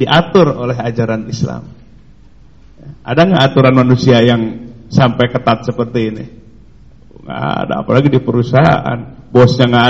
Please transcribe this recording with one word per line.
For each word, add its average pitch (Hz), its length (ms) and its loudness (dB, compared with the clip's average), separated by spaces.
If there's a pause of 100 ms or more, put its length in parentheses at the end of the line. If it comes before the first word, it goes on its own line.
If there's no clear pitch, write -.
diatur 156 560 2
oleh 123 240 -6
ajaran 113 480 -4
Islam. - 400 -8 (1400)
Ada 147 240 -2
nggak 156 240 2
aturan 131 240 4
manusia 123 480 4
yang 113 480 -2 (160)
sampai 123 400 0
ketat 123 400 -4
seperti 120 400 -4
ini? 110 160 -10 (960)
Nggak 64 220 -12 (240)
ada, - 80 -6 (100)
apalagi 139 240 0
di 131 120 0
perusahaan. 123 760 0 (320)
Bosnya 123 380 4
nggak 120 220 2